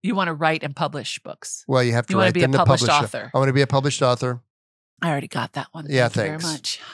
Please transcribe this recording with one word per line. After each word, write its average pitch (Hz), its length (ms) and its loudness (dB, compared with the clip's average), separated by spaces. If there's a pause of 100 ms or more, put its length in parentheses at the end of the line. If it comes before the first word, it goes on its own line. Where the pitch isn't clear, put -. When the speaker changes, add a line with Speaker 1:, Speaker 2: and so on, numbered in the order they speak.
Speaker 1:
You 196 120 -2
wanna 180 180 0
write 156 300 0
and 143 120 -6
publish 143 440 -6
books. - 480 -16
Speaker 2:
Well, 127 160 4
you 120 100 2
have 120 140 2
to 185 60 -4
Speaker 1:
You 190 40 2
wanna 190 100 4
Speaker 2:
write - 80 2
Speaker 1:
be 180 60 0
a - 20 6
Speaker 2:
them 135 100 2
to 139 60 4
Speaker 1:
published 120 260 4
Speaker 2:
publish 147 160 4
it. - 20 0 (140)
Speaker 1:
author. - 160 -10
Speaker 2:
I - 60 2
wanna 135 120 2
be 135 100 4
a 131 60 4
published 135 340 0
author. 123 400 0 (600)
Speaker 1:
I 170 80 -2
already 143 180 -4
got - 260 -8
that 139 200 -8
one. 160 160 -14
Speaker 2:
Yeah, 127 180 2
Speaker 1:
Thank - 80 -4
you 104 160 -2
Speaker 2:
thanks. 160 140 -8
Speaker 1:
very 160 80 -4
much. - 260 -8 (140)